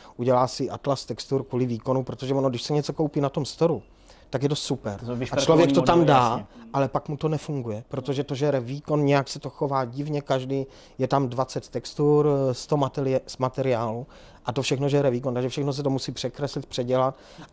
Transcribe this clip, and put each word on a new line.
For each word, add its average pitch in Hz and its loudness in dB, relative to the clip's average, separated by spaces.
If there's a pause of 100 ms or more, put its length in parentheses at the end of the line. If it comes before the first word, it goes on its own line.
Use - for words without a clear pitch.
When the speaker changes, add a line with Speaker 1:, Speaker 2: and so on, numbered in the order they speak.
(180)
Speaker 1:
udělá 127 4
si 127 -4
atlas 127 -4
textur 127 -4
kvůli 127 -2
výkonu, 127 -2
protože 127 -6
ono, 135 2
když 123 -2
se - -4
něco 147 0
koupí 151 -2
na 139 2
tom 143 -4
storu, 156 0 (480)
tak 127 -2
je 143 2
to 147 0
super. 107 -4
Speaker 2:
To 117 -12
jsou 120 -6
Speaker 1:
A 123 -4
Speaker 2:
vyšperkovaný 127 -2
Speaker 1:
člověk 160 8
to 175 6
tam 175 6
Speaker 2:
modely, 165 6 (100)
Speaker 1:
dá, 123 6
Speaker 2:
jasně. 117 -2 (280)
Speaker 1:
ale 139 2
pak - -4
mu 147 -4
to 160 -2
nefunguje, 123 -4
protože 135 -4
to 139 -6
žere 139 2
výkon, 143 0
nějak 139 4
se - -10
to 139 -10
chová 135 -2
divně, 143 -4
každý, 135 -2 (320)
je 131 0
tam 139 2
dvacet 120 -4
textur, 147 2 (240)
sto - -4
materie-, 131 0
z - -14
materiálu 123 -2 (380)
a 123 -2
to 135 -2
všechno 139 0
žere 139 2
výkon, 123 -2
takže 123 -2
všechno 139 -4
se 143 -6
to 139 0
musí 135 -2
překreslit, 143 -6
předělat, 127 0 (380)